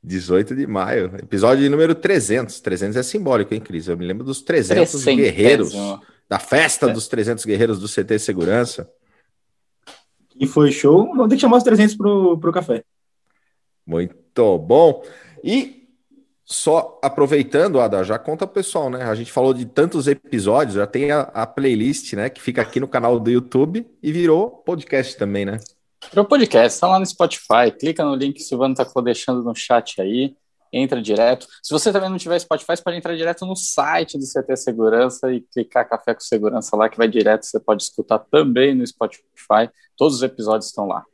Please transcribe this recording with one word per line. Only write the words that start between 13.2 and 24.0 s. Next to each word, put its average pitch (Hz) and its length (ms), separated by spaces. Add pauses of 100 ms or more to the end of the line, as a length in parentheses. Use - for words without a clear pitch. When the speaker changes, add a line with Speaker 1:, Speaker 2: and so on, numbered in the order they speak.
Speaker 1:
Muito 90 720
bom. 131 460 (400)
E - 440 (560)
só - 580
aproveitando, 143 760
Ada, 101 240
já 107 160
conta 160 280
pro 190 80
pessoal, 170 360
né? 127 140
A 110 100
gente 117 160
falou 131 240
de 123 120
tantos 151 420
episódios, 117 680
já 101 120
tem 143 260
a, 147 80
a 113 260
playlist, 131 680
né, 104 140
que - 140
fica 123 200
aqui - 180
no 135 80
canal 120 320
do 113 100
YouTube 135 560 (160)